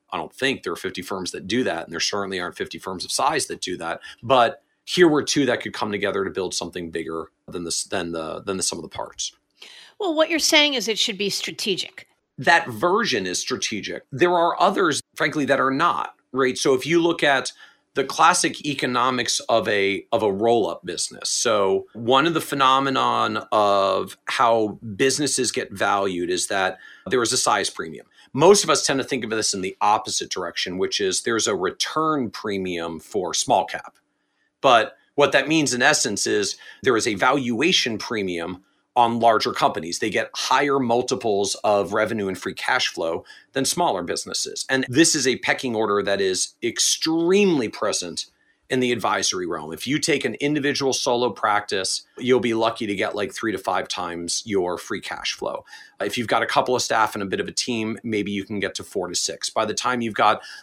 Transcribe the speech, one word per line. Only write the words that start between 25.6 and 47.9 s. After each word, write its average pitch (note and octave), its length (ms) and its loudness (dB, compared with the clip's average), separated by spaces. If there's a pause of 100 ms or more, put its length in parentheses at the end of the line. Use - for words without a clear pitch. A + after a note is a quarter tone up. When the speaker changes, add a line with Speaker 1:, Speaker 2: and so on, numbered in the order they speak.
Speaker 1:
valued G2 560 -2
is F2 200 -2
that F#2+ 280 0 (300)
there B2 160 2
is A2+ 100 0
a B2+ 60 0
size G#2 320 0
premium. D#2+ 360 -14 (280)
Most F3+ 300 8
of D#3 40 -2
us D3+ 160 2
tend C3+ 160 0
to A#2+ 40 -4
think A#2+ 200 -4
of A2 60 -8
this G#2+ 240 -2
in F#2+ 80 -4
the F#2+ 180 -6
opposite G#2 480 0
direction, F2 480 -6
which F#2+ 240 -2
is F#2+ 220 0
there's A2+ 240 0
a G#2+ 100 0
return B2+ 760 -2
premium F2 680 -4
for F2+ 320 -4
small G2 320 2
cap. - 320 -12 (640)
But A#2 380 4 (160)
what C#3+ 180 4
that C3+ 160 2
means D3+ 240 2
in B2 80 -2
essence C3+ 460 2
is G#2 320 0 (240)
there B2 160 4
is G#2+ 100 0
a A2 60 0
valuation B2+ 800 0
premium F#2 640 -4 (320)
on A#2 260 4
larger A2+ 320 4
companies. F2 460 -2
They A2+ 100 -2
get A2 260 -2
higher C#3 440 2
multiples A#2 800 0
of G2+ 360 2
revenue G#2+ 360 0
and F#2 100 -4
free F#2 160 -6
cash - 340 0
flow E2+ 360 -4 (280)
than C3+ 140 -2
smaller C3+ 360 0
businesses. - 680 -6
And C3 180 0
this D3 260 4
is C3+ 120 0
a B2+ 100 2
pecking C3+ 400 -2
order G#2 260 2
that G2+ 160 0
is F#2+ 440 -2
extremely E3 1080 2
present F2+ 560 -4 (460)